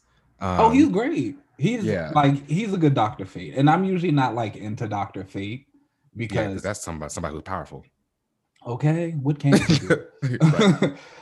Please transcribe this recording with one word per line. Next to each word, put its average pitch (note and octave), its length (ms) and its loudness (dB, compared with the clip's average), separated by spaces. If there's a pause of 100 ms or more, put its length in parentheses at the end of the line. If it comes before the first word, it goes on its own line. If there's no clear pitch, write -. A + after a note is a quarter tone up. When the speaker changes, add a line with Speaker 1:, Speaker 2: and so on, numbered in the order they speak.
(580)
Speaker 1:
Oh, A#3 140 6
he's C#4 180 6
Speaker 2:
Um, - 0 -
Speaker 1:
great. G3 480 -2 (200)
He's G#3+ 260 0
Speaker 2:
yeah. F#2 260 -2
Speaker 1:
like, C#3 380 2
he's F#3+ 260 -2
a G3+ 40 -2
good D#3 160 4
Doctor G#2+ 320 -2
Fate. - 300 -14
And C#3+ 140 4
I'm F3 140 4
usually F#3 280 0
not, B2+ 240 2
like, A2 200 -4
into G#2+ 320 -8
Doctor G2+ 380 -6
Fate G#2 420 -12 (600)
Speaker 2:
Yeah, A2 180 -2
'cause G2 60 -6
Speaker 1:
because F#2 80 -8
Speaker 2:
that's G#2 200 -6
somebody, D2+ 280 -8
somebody D#2 240 -8
who's D2+ 100 -10
powerful. D#2 400 -10 (840)
Speaker 1:
Okay, D#3 460 -2
what C#3+ 280 -2
can C#3+ 220 4
he E3 140 2
do? - 220 0 (240)
Speaker 2:
<laughs> B2 180 -2 (120)
Right. G3+ 180 4 (120)
Speaker 1:
<laughs> D#3 160 0 (240)